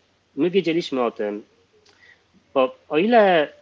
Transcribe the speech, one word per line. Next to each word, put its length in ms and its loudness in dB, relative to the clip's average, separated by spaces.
my 140 -2
wiedzieliśmy 520 -2
o 80 -2
tym, 320 -6
bo 220 0
o 100 -2
ile 500 4